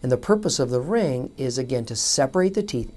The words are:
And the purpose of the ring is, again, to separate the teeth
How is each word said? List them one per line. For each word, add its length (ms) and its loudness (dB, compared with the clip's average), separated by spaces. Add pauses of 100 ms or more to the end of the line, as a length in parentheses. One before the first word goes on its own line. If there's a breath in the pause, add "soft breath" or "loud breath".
And 100 0
the 60 4
purpose 400 2
of 140 0
the 100 0
ring 560 0
is, 220 -2
again, 260 -2
to 100 -8
separate 600 2
the 80 0
teeth 340 -4